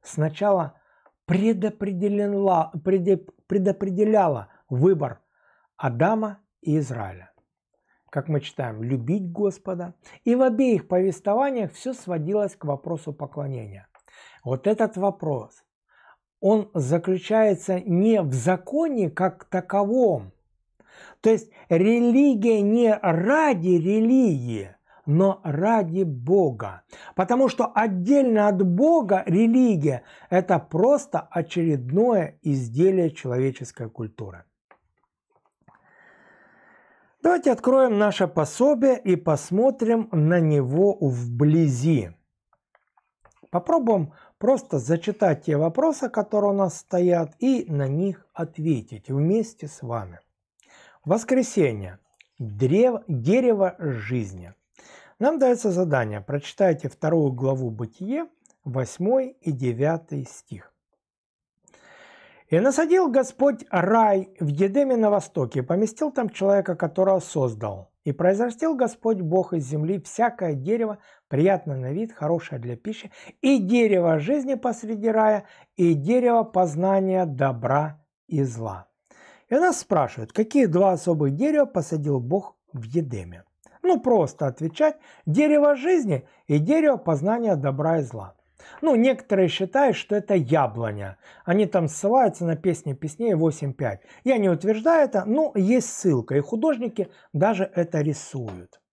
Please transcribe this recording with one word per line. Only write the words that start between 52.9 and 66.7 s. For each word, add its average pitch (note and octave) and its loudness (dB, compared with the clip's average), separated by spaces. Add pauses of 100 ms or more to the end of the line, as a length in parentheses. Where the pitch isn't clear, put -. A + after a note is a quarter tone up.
дерево G3 0
жизни. G#2+ -6 (680)
Нам C#4+ 0
даётся B3 2
задание. C3+ -2
Прочитайте C#3+ -2
вторую D#3 0
главу C3 -2
Бытие, F#3 -8 (380)
восьмой G3 -4
и E3 -4
девятый C#3 -4
стих. - -20 (1800)
"И E3 2
насадил D#4 2
Господь C4 0
рай G3 2
в E3 -2
Едеме G3+ 2
на A3 4
востоке, C#3+ -2
и - -4
поместил A3 -2
там A3+ -4
человека, G3 0